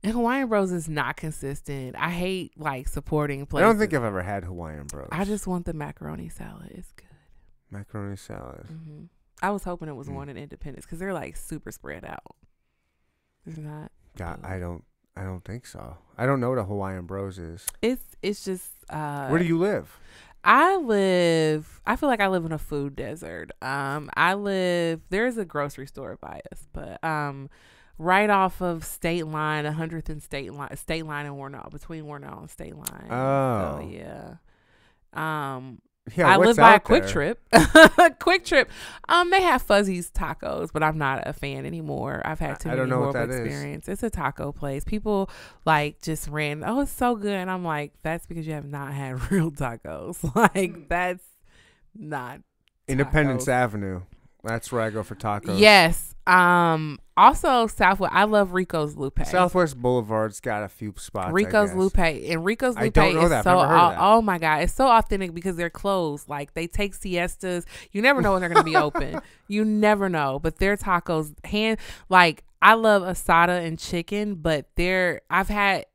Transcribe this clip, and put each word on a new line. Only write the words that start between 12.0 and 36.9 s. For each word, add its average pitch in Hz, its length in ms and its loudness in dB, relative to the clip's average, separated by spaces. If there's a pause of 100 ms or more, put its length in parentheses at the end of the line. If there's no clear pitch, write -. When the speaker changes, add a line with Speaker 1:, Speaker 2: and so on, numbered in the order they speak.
Speaker 1:
out. - 320 -18 (1080)
There's 160 140 -16
not. 151 320 -14 (260)
Speaker 2:
God, 85 280 -12
Speaker 1:
Uh, - 40 -14
Speaker 2:
I 92 120 -8
don't, 87 240 -10 (320)
I 95 80 -10
don't 92 200 -12
think 113 220 -14
so. - 300 -18 (200)
I 120 80 -6
don't 135 140 0
know 123 120 -2
what 131 80 -2
a 104 60 -4
Hawaiian 95 420 -8
Bros 95 340 -10
is. 82 260 -14 (160)
Speaker 1:
It's, 247 220 -4 (180)
it's 202 220 -8
just, 185 260 -10 (200)
uh, 143 380 -8
Speaker 2:
Where 156 120 0
do 180 60 0
you 165 120 0
live? 175 400 -4 (460)
Speaker 1:
I 302 320 6
live, 175 1080 0
I 226 120 -2
feel 302 120 -2
like 233 120 0
I 196 80 2
live 180 160 -2
in 160 80 -6
a 151 60 -6
food 143 360 -8
desert. 87 560 -12 (100)
Um, 139 540 -6
I 175 200 2
live, 180 680 -2 (100)
there's 226 280 -2
a 208 60 -6
grocery 143 440 -8
store - 320 -14
by - 200 -16 (120)
us, - 200 -18
but, - 300 -14
um, 143 480 -6 (480)
right 190 320 2
off 190 320 2
of 170 220 -4
State 170 420 -4
Line, 151 400 -4
a 151 60 -4
hundredth 160 360 -6
and 151 140 -10
State 135 300 -10
Line, 143 240 -12
State 160 300 -8
Line 147 200 -8
and 143 80 -12
Warnell, 139 360 -14
between 156 340 -14
Warnell 143 360 -14
and 156 100 -18
State - 260 -16
Line. - 340 -14
Speaker 2:
Oh. 123 720 -2
Speaker 1:
So, 78 80 -12
yeah. 85 460 -16 (800)
Um, 139 640 -8 (340)
Speaker 2:
Yeah, 170 140 6
Speaker 1:
I 190 80 10
Speaker 2:
what's 220 120 8
Speaker 1:
live 233 100 6
by 226 140 12
a - 40 12
Speaker 2:
out 208 80 2
Speaker 1:
Quick - 200 4